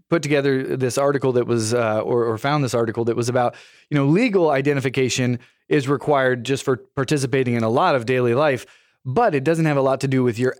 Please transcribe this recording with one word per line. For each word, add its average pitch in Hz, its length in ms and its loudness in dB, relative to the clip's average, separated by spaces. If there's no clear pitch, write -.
put 165 100 2
together 139 560 0
this 127 220 -2
article 139 340 2
that 120 140 2
was, 113 260 0
uh, 110 280 0
or, 120 240 0
or 113 120 -2
found 143 260 0
this 123 120 -4
article 117 300 -2
that 117 100 0
was 117 140 -2
about, 123 260 0
you 151 60 -4
know, 139 100 2
legal 185 460 2
identification 131 880 0
is 143 200 0
required 131 560 0
just 131 180 -2
for 131 140 0
participating 131 760 -2
in 117 80 0
a 110 60 0
lot 151 260 2
of 120 100 -2
daily 123 300 0
life, 139 320 0
but 175 300 0
it 135 100 0
doesn't 165 220 2
have 151 120 2
a 135 40 2
lot 135 200 0
to 143 60 -2
do 131 160 2
with 120 140 0
your 127 220 0